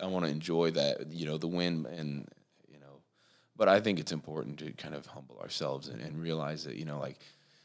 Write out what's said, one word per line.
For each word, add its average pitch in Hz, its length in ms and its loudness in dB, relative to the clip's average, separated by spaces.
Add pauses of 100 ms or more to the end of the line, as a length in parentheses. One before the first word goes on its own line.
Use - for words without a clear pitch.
I 95 60 -2
wanna 92 220 2
enjoy 82 440 2
that, 71 380 2
you 82 160 -4
know, 76 120 -2
the 85 100 -2
win 87 380 0
and, 73 420 -6 (400)
you 73 100 -20
know, 69 220 -20 (560)
but 107 120 8
I 98 120 10
think 104 180 2
it's 76 140 -4
important 73 480 -6
to 78 140 -8
kind 76 200 -12
of 69 120 -12
humble 64 340 -18
ourselves 69 480 -4
and, 58 120 -10
and 78 220 -8
realize 78 440 -4
that, 60 100 -8
you 80 80 -6
know, 73 160 -6
like, 67 180 -6 (460)